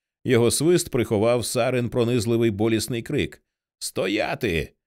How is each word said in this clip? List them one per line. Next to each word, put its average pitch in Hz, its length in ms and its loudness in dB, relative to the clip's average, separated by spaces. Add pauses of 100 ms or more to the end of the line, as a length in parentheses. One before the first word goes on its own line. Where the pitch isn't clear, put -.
(260)
Його 117 260 4
свист 170 380 2
приховав 117 560 0
Сарин 123 440 -2
пронизливий 117 640 2
болісний 113 500 0
крик. 117 420 -4 (360)
«Стояти!» 127 920 -2 (140)